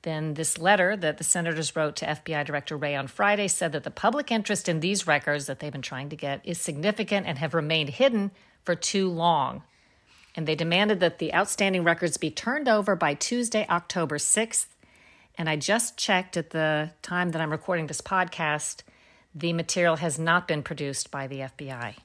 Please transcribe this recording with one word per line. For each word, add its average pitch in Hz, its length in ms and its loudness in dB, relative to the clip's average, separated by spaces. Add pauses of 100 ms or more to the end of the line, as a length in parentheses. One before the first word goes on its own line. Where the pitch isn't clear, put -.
Then 156 320 -4
this 156 220 -2
letter 185 380 4
that 165 220 -2
the 165 60 -8
senators 165 520 0
wrote 151 220 0
to 160 120 -4
F 151 140 -6
B 165 100 -6
I 147 100 0
Director 147 340 -4
Wray 143 180 -2
on 139 120 -4
Friday 202 420 2
said 165 240 0
that 156 100 -4
the - 80 -6
public 247 400 0
interest 208 380 0
in 160 100 0
these 185 260 0
records 147 400 2
that 135 140 -8
they've 151 120 -8
been 135 100 -8
trying 135 280 -8
to 151 60 -10
get 139 280 -6
is 170 160 -6
significant 196 680 -2
and 160 100 -4
have 147 160 -4
remained 156 360 0
hidden 214 420 2 (320)
for 180 100 0
too 190 360 0
long. 160 540 2 (720)
And 156 120 -2
they 156 80 2
demanded 175 460 2
that 170 180 2
the 156 140 -2
outstanding 190 500 2
records 165 340 2
be 156 140 -2
turned 269 380 -2
over 208 260 4
by 156 200 2
Tuesday, 233 540 -2
October 170 480 0
sixth. - 560 0 (680)
And 165 80 -2
I 156 80 2
just 196 420 0
checked 185 380 0
at 165 140 -2
the 156 420 0 (120)
time 180 280 0
that 160 100 -2
I'm 151 100 -2
recording 160 340 -2
this 151 160 -8
podcast, 170 800 -2 (540)
the 170 180 -2
material 165 440 2
has 147 200 -2
not 165 300 2
been 151 160 0
produced 139 480 -6
by 139 160 -6
the 135 160 -8
F 131 120 -12
B 139 160 -12
I. 120 340 -10